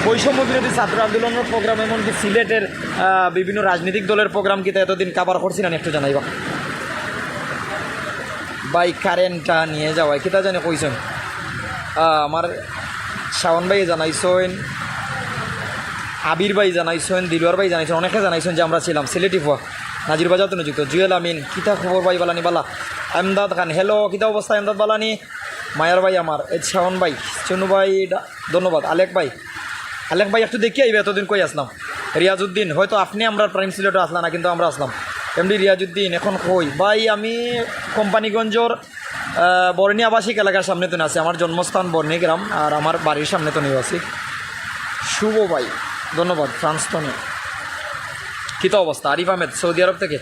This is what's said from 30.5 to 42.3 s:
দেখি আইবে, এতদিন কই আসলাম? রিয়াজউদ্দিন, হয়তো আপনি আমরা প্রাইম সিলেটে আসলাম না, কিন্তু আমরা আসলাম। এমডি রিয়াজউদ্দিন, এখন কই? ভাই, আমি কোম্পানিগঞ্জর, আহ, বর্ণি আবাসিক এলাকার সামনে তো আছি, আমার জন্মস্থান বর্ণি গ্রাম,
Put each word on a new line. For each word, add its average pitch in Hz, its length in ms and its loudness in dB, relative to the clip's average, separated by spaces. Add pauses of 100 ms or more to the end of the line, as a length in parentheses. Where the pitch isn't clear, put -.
দেখি 233 240 2
আইবে, 220 160 6
এতদিন 202 260 2
কই 196 180 2
আসলাম? 147 240 -2 (500)
রিয়াজউদ্দিন, 185 560 2
হয়তো 196 240 2
আপনি 202 280 0
আমরা 214 220 2
প্রাইম 190 240 -2
সিলেটে 196 280 2
আসলাম 170 240 0
না, 165 80 0
কিন্তু 170 180 -2
আমরা 170 180 2
আসলাম। 139 240 -2 (460)
এমডি 185 200 4
রিয়াজউদ্দিন, 190 580 2
এখন 190 320 -2
কই? 175 320 2
ভাই, 214 300 4
আমি 233 540 -2 (320)
কোম্পানিগঞ্জর, 220 800 2
আহ, - 1040 0
বর্ণি 202 280 4
আবাসিক 220 340 2
এলাকার 196 240 4
সামনে 180 260 0
তো 165 160 0
আছি, 143 140 0
আমার 165 180 0
জন্মস্থান 175 540 0
বর্ণি 160 280 0
গ্রাম, 180 340 0